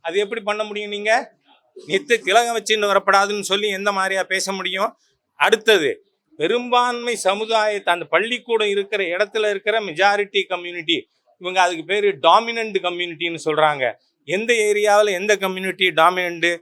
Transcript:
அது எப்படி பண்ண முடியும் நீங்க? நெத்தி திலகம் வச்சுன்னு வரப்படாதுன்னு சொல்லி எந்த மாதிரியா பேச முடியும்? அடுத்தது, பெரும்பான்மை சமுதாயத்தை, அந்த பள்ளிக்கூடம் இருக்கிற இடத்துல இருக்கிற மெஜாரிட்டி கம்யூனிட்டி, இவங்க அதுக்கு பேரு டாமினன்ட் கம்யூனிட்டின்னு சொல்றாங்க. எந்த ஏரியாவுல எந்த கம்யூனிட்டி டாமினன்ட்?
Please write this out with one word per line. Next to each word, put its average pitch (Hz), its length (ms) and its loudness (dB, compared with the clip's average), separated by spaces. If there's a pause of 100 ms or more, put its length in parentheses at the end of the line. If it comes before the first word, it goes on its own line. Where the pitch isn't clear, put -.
அது 170 180 -4
எப்படி 214 220 -4
பண்ண 208 240 -4
முடியும் 208 260 -10
நீங்க? 214 420 -2 (540)
நெத்தி 196 320 0
திலகம் 233 380 0
வச்சுன்னு 214 340 0
வரப்படாதுன்னு 196 500 2
சொல்லி 202 280 -2
எந்த 202 240 -2
மாதிரியா 190 300 -2
பேச 185 300 -4
முடியும்? 190 440 -4 (380)
அடுத்தது, 185 720 2 (300)
பெரும்பான்மை 240 800 -2
சமுதாயத்தை, 208 760 0
அந்த 170 120 -6
பள்ளிக்கூடம் 226 600 0
இருக்கிற 202 360 -2
இடத்துல 208 460 -2
இருக்கிற 208 300 -2
மெஜாரிட்டி 196 680 0
கம்யூனிட்டி, 175 640 -4 (300)
இவங்க 185 220 -2
அதுக்கு 175 240 2
பேரு 202 380 -2
டாமினன்ட் 220 600 2
கம்யூனிட்டின்னு 170 600 -6
சொல்றாங்க. 151 500 2 (300)
எந்த 208 280 -2
ஏரியாவுல 208 580 2
எந்த 202 260 0
கம்யூனிட்டி 185 500 -2
டாமினன்ட்? 175 760 2